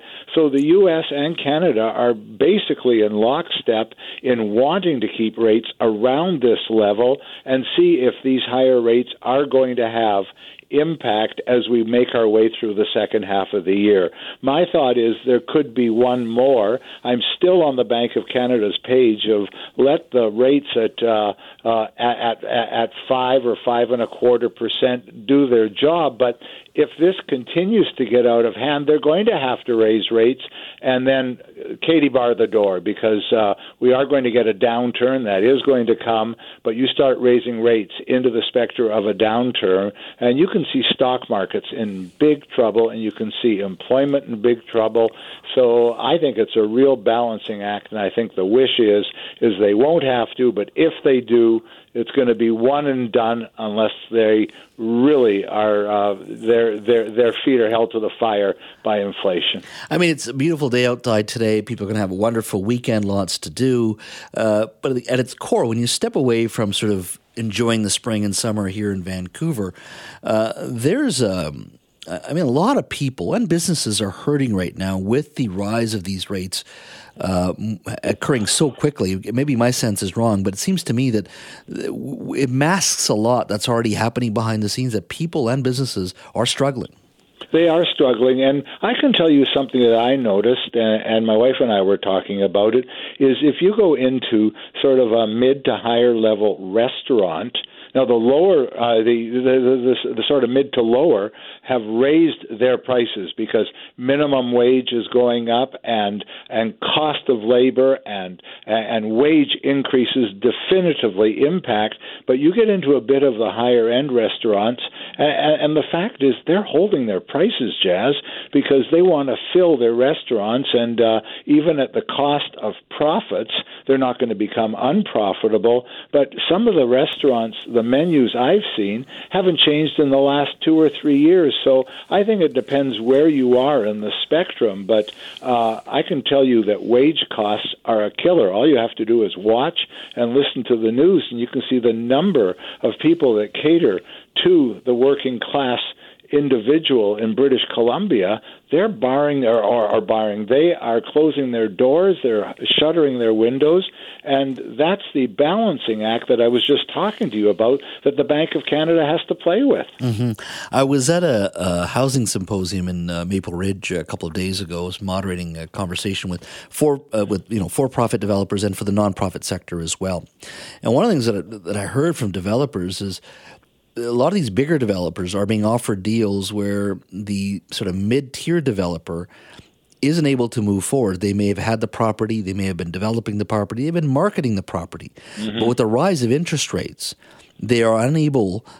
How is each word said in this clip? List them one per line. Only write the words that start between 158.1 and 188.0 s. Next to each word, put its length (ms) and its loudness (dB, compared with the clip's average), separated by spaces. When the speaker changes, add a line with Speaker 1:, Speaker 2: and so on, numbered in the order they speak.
Speaker 1:
the 80 0
Bank 320 -2
of 100 -4
Canada 400 0
has 220 0
to 80 -2
play 280 0
with. 240 0
Speaker 2:
Mm-hmm. 320 -2
I 120 2
was 260 0
at 160 2
a, 280 0
a 340 -4
housing 380 -2
symposium 600 -4
in, 220 -6
uh, 160 -6
Maple 260 -4
Ridge 400 -6
a 140 -4
couple 200 -10
of 80 -8
days 280 -6
ago. 220 -8
I 20 -6
was 160 -10
moderating 560 -6
a 100 -14
conversation 640 -6
with 160 -8
for, 340 0
uh, 120 0
with, 260 -6
you 80 -2
know, 80 -4
for-profit 540 -2
developers 420 -2
and 140 -2
for 80 -8
the 80 -2
nonprofit 500 -2
sector 380 -8
as 180 -8
well. 240 -6
And 120 0
one 100 4
of 60 2
the 40 2
things 120 0
that 100 0
I, 380 -10
that 20 -6
I 120 -6
heard 280 -2
from 160 -4
developers 680 -4
is 180 -8
a 20 -6
lot 280 0
of 80 -2
these 140 -2
bigger 280 0
developers 580 -4
are 100 -2
being 200 0
offered 360 -2
deals 520 -2
where 440 -4
the 500 -6
sort 180 -6
of 60 -4
mid-tier 640 -2
developer 640 -4
isn't 240 0
able 220 0
to 140 -6
move 240 0
forward. 340 0
They 140 -2
may 160 0
have 80 -2
had 240 -4
the 80 -4
property, 500 -2
they 140 -6
may 140 -4
have 100 -6
been 140 -8
developing 460 -4
the 60 -2
property, 400 -4
they've 100 -4
been 140 0
marketing 480 0
the 80 -4
property. 480 -12
Speaker 1:
Mm-hmm. 240 -6
Speaker 2:
But 80 0
with 100 0
the 80 4
rise 380 0
of 80 2
interest 420 -2
rates, 420 -8
they 240 2
are 160 2
unable 640 0